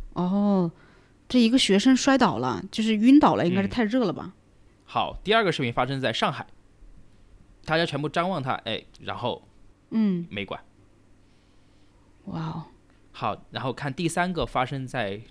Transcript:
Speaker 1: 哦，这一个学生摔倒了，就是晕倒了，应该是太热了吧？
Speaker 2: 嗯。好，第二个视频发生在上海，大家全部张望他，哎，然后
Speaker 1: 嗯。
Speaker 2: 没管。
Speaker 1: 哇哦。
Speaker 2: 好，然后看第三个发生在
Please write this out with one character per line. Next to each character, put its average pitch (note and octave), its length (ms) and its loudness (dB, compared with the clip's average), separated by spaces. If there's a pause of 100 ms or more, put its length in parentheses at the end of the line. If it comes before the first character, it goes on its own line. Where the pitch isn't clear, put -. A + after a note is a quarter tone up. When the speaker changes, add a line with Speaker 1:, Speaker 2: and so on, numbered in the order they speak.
(140)
Speaker 1:
哦， F#3 560 0 (580)
这 B3+ 100 2
一 A3+ 120 6
个 B3+ 80 4
学 G3 200 4
生 C4 160 6
摔 C4+ 220 4
倒 G#3+ 220 2
了， - 320 -4
就 - 120 -4
是 A3 120 0
晕 A#3+ 240 8
倒 B3 160 6
了， A2 120 2
应 F3 60 2
该 F#3+ 80 2
是 G3 80 0
太 A#3+ 160 -2
热 A3+ 220 0
了 E3+ 60 -2
吧？ - 200 -12
Speaker 2:
嗯。 - 0 - (520)
好， G2 380 -4
第 G3 120 0
二 A3+ 100 4
个 F3 80 2
视 - 80 -6
频 B2 100 -2
发 B2+ 140 0
生 C3+ 160 -4
在 B2+ 120 0
上 F#3 200 -2
海， A#2+ 140 -10 (1160)
大 D#3+ 120 -2
家 E3 80 2
全 C#3+ 160 -4
部 D3+ 80 -4
张 F3 220 -2
望 E3 120 -4
他， C3 100 -4
哎， - 300 -6 (180)
然 G2+ 180 -10
后 A#2 280 -6 (440)
Speaker 1:
嗯。 G3+ 400 0
Speaker 2:
没 G2 160 -8
管。 - 160 -10 (1600)
Speaker 1:
哇 E3+ 200 -8
哦。 D#3+ 180 -10 (460)
Speaker 2:
好， G#2 400 -6
然 A2 140 -8
后 C3 80 -4
看 C3+ 200 -8
第 E3 160 -2
三 F3+ 240 -2
个 D3+ 140 -4
发 - 180 -2
生 C3+ 220 -8
在 G#2+ 340 -6 (100)